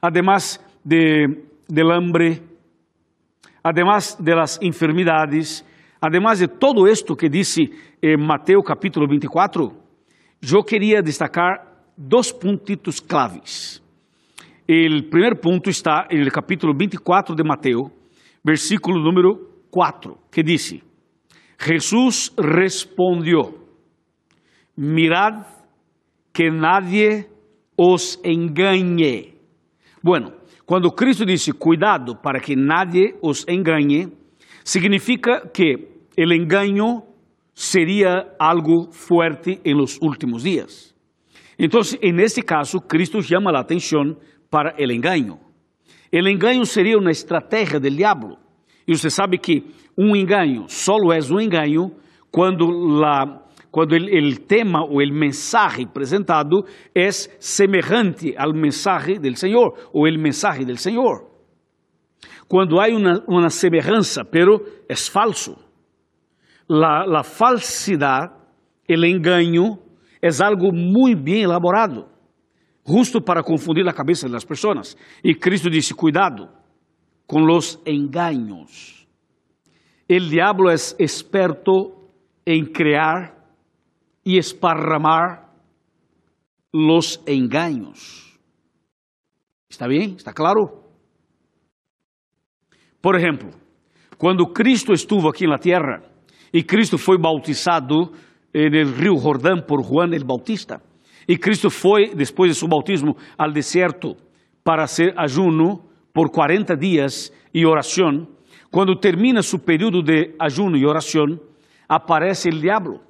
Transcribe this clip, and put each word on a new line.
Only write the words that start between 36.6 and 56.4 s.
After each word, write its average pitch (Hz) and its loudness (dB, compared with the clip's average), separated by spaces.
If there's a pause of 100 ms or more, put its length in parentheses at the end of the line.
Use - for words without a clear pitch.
sería 185 0
algo 165 2
fuerte 170 -2
en 147 2
los 135 -2
últimos 123 -4
días. 160 -6 (600)
Entonces, 190 0
en 175 2
este 220 2
caso, 156 -2
Cristo 175 -2
llama 180 0
la 139 0
atención 156 -2 (300)
para 151 0
el 135 0
engaño. 120 -2 (680)
El 175 2
engaño 220 2
sería 208 2
una 190 2
estrategia 160 -4
del 139 -2
diablo. 156 -2 (480)
Y 170 0
usted 156 -2
sabe 190 -2
que 151 -2 (320)
un 202 2
engaño 170 0
solo 190 2
es 151 -2
un 196 0
engaño 170 -2 (400)
cuando 170 0
la, 147 0 (260)
cuando 160 0
el, 170 0
el 147 0
tema 196 2
o 143 0
el 143 0
mensaje 147 -2
presentado 160 -2 (300)